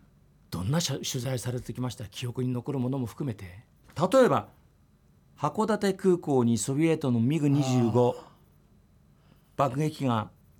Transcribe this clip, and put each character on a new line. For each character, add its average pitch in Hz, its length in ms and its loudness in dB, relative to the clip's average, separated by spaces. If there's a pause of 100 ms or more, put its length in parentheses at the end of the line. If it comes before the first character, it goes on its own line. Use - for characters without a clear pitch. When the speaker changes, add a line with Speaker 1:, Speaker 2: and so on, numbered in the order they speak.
(500)
Speaker 1:
ど 85 120 -6
ん 98 80 -4
な 165 100 0
し 170 100 -4
ゃ-、 139 40 -4 (100)
取 - 160 -6
材 127 180 -4
さ 120 140 -6
れ 123 80 -6
て 117 140 -12
き 123 60 -10
ま 127 100 -4
し - 60 -12
た？ 104 120 -12
記 - 180 -10
憶 123 180 -6
に 127 80 -2
残 123 200 -6
る 139 60 -4
も 123 100 -2
の 139 100 -4
も 123 80 -4
含 143 200 -8
め 117 80 -6
て。 98 100 -16 (520)
例 214 280 4
え 214 40 6
ば、 120 200 0 (880)
函 208 300 -2
館 208 280 0
空 190 220 2
港 139 280 2
に 117 120 4
ソ 135 180 -2
ビ 160 140 2
エ 160 80 2
ト 143 140 0
の 120 100 2
ミ 135 200 2
グ 147 80 2
二 143 140 4
十 127 280 4
五 123 280 4
Speaker 2:
あ - 40 -18
ー。 - 20 -20 (1300)
Speaker 1:
爆 135 220 0
撃 151 200 -2
機 143 80 -4
が 113 240 0 (300)